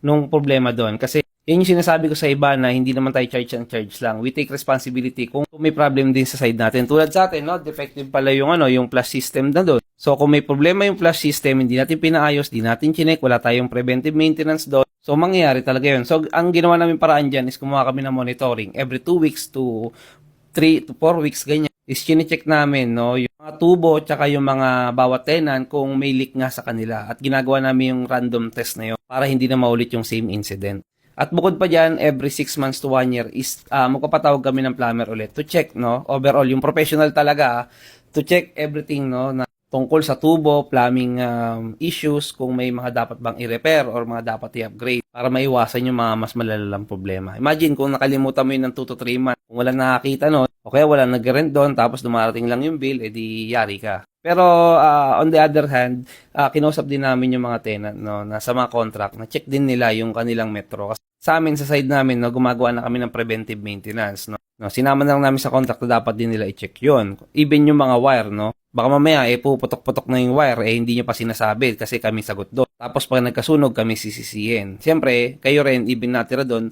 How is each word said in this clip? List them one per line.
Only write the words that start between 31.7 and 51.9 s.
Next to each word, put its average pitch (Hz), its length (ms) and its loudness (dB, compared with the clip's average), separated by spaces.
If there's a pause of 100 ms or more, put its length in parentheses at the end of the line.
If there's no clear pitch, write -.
dyan, 165 320 4
every 139 320 0
six - 240 -6
months 135 240 -4
to 139 80 -4
one 127 240 2
year 117 160 -4
is, - 400 -8
ah, 135 160 2
magpapatawag 143 560 2
kami 131 240 0
ng 127 80 -2
plumber 117 400 -4
ulit 107 160 -8
to 151 160 -8
check, 160 320 -2
no, 120 320 -2
overall, 135 360 2
yung 131 160 0
professional 151 520 0
talaga, 147 320 2
ah, 120 180 -2 (460)
to 143 160 -2
check 175 320 0
everything, 147 480 -6
no, 127 240 -4
na 131 160 -4 (260)
tungkol 135 320 2
sa 135 160 -2
tubo, 151 480 2
plumbing, 123 480 2
um, 117 640 -4
issues, 151 560 -4
kung 131 160 -4
may 127 160 -2
mga 123 240 -6
dapat 120 240 -4
bang 117 240 -8
i-repair 123 480 0
or 117 160 -4
mga 117 320 -6
dapat 113 240 -12
i-upgrade 113 480 -6
para 123 240 -4
maiwasan 127 560 0
yung 127 80 -2
mga 117 240 0
mas 110 160 -6
malalalang 104 480 -4
problema. 95 560 -8
Imagine 156 320 2
kung 139 240 -2
nakalimutan 135 480 0
mo 131 80 0
yun 131 160 -2
ng 127 80 -8
two 131 80 -8
to 123 160 -12
three 120 160 -4
months, 127 320 -2
kung 120 160 -4
wala 127 80 0
nakakita, 131 560 0
no, 147 160 4
o - 240 -8
kaya 139 160 4
wala 143 240 4
nag-rent 127 480 0
doon, 143 160 4
tapos 120 320 0